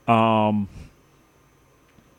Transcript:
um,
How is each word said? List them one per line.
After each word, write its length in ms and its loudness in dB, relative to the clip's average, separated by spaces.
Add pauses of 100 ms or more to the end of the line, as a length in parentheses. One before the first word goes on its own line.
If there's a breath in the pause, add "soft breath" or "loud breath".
um, 600 0 (1500 soft breath)